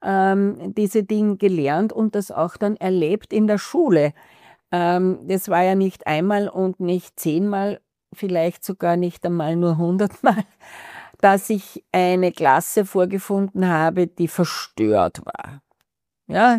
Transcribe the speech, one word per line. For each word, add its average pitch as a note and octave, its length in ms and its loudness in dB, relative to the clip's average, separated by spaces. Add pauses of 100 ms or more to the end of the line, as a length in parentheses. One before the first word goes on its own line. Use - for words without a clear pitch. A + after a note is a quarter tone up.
ähm, G3 720 0
diese G#3+ 280 0
Dinge G#3 340 0
gelernt F3+ 560 0
und A3 220 -2
das G#3 160 -6
auch E3+ 260 -4
dann G#3+ 200 -2
erlebt F#3 560 -2
in G#3+ 140 2
der G#3 100 2
Schule. F#3 560 2 (580)
Ähm, F3+ 560 0
das F#3 220 -2
war F3 140 2
ja F#3+ 120 2
nicht F#3+ 320 -2
einmal G3+ 420 0
und F#3 300 -4
nicht F3+ 400 -4
zehnmal, G3 600 -2 (340)
vielleicht F3 520 -2
sogar F3 320 -2
nicht F3 280 -4
einmal E3 300 -2
nur E3+ 220 0
hundertmal, F#3+ 640 0 (340)
<laughs> - 440 -20
dass G3 280 4
ich - 420 -6
eine F3+ 420 2
Klasse E3 520 2
vorgefunden F#3+ 840 -2
habe, E3 380 2
die E3+ 200 -2
verstört G#2+ 960 0
war. - 360 -14 (640)
Ja, A3+ 320 4